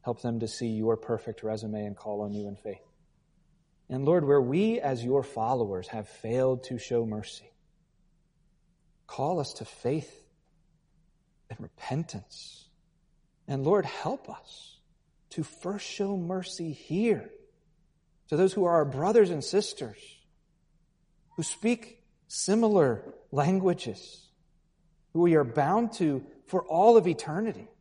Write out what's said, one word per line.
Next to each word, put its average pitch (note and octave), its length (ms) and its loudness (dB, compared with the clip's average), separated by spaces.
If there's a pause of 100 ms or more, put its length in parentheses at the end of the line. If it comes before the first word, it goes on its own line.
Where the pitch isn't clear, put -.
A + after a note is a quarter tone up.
Help A#2+ 200 -6
them A#2 180 -4
to A2+ 80 -4
see A#2 200 -8
your A2 280 0
perfect - 460 -8
resume G#2+ 420 -6
and G2+ 100 -8
call G#2 280 -8
on G#2 100 -6
you G#2 160 -8
in G2+ 80 -12
faith. - 260 -14 (1080)
And C3+ 160 -2
Lord, E3 180 4
where C#3+ 160 6
we F#3+ 400 2
as C3 240 -2
your C3 180 2
followers A2 640 -2
have G#2+ 200 -10
failed B2+ 560 -2
to B2 140 -8
show A#2 260 -2
mercy, - 480 -10 (1500)
call D#3 340 -2
us C3+ 140 -6
to - 120 -14
faith - 600 -6 (1200)
and - 100 -14
repentance. - 1080 -10 (760)
And C#3 160 -6
Lord, E3+ 220 2
help - 460 -8
us - 500 -20 (500)
to D#3+ 120 -6
first G3 420 -8
show G3 320 -4
mercy F3 560 -6
here G3+ 580 -2 (1000)
to D3+ 100 0
those F#3+ 160 4
who G3+ 100 2
are E3+ 120 4
our D3+ 100 6
brothers F3+ 420 4
and D3+ 160 -4
sisters, D3 560 -4 (1300)
who - 120 -8
speak - 600 -4 (240)
similar G3 840 2 (200)
languages, F3 1000 0 (840)
who E3 80 0
we F3 140 6
are D3 100 6
bound E3 500 0
to D3 300 0 (220)
for F#3 200 -2
all G#3 300 8
of F3+ 100 8
eternity. F3 600 -4 (120)